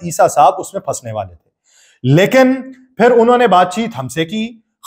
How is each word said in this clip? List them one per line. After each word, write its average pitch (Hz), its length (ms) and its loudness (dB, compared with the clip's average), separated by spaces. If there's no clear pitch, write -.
ईसा 170 220 0
साहब 160 280 2
उसमें 185 320 -12
फंसने 120 260 -10
वाले 98 220 -10
थे, - 160 -20
लेकिन 208 720 2
फिर 240 120 4
उन्होंने 240 380 2
बातचीत 185 480 0
हमसे 139 280 -6
की, 220 400 -10